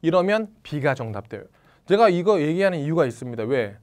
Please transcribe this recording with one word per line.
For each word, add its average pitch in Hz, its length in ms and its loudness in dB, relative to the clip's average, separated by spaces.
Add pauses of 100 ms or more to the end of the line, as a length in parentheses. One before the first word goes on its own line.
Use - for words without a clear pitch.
이러면 190 600 0
B가 143 320 -2
정답 110 340 -10
돼요. 101 160 -14 (420)
제가 208 220 4
이거 180 320 2
얘기하는 170 380 0
이유가 156 260 0
있습니다. 120 400 -6
왜? 110 380 -2